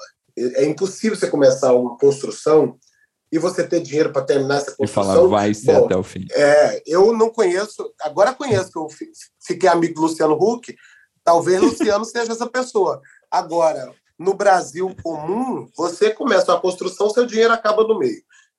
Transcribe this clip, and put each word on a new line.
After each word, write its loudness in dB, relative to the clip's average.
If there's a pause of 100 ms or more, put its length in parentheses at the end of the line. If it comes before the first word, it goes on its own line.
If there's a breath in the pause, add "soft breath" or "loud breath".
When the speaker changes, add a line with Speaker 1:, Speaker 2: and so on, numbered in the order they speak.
(380)
Speaker 1:
É, -2
é 4
impossível -4
você -2
começar 2
uma 0
construção 0 (540)
e -2
você -2
ter -2
dinheiro -2
pra -2
terminar 0
essa -6
Speaker 2:
E -2
falar, 0
Speaker 1:
construção. 6
Speaker 2:
"Vai 2
ser 0
Speaker 1:
Bom, 6
Speaker 2:
até 0
o -2
fim." -12
Speaker 1:
é, 2
eu 4
não 2
conheço, -2 (100)
agora 0
conheço -4
que -12
eu -8
fi-, -18 (360)
fiquei -2
amigo 2
do -4
Luciano 0
Huck, -2 (500 soft breath)
talvez 2
Luciano 0
<laughs> -
seja -6
essa -6
pessoa. -2 (300 soft breath)
Agora, -2 (280)
no -2
Brasil -2
comum, -6
você -2
começa 0
uma 0
construção, -2
seu 0
dinheiro 2
acaba 0
no 0
meio. -4 (380 soft breath)